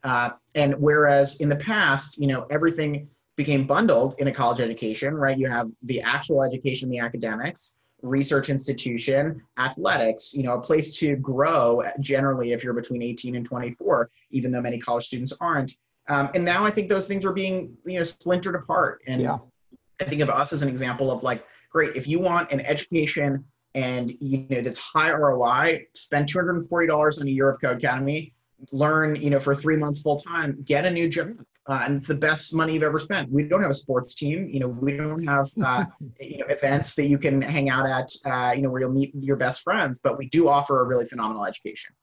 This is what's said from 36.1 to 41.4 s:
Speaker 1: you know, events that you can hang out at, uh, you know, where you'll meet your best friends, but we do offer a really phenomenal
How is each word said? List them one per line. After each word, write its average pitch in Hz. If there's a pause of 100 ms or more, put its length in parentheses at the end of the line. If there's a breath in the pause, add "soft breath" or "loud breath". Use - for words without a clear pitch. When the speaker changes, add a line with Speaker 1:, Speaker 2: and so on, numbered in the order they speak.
Speaker 1:
you 139
know, 127
events 139
that 147
you 143
can 143
hang 143
out 135
at, 131 (160)
uh, 127
you 139
know, 131
where 131
you'll 127
meet 135
your 135
best 127
friends, 170
but 123
we 135
do 160
offer 139
a -
really 120
phenomenal 110